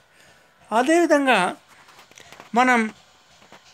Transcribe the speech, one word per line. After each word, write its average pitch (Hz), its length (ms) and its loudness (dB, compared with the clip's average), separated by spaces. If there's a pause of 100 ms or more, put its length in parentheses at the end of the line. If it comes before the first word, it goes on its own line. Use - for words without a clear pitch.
(720)
అదేవిధంగా 269 840 0 (1000)
మనం 233 340 0 (840)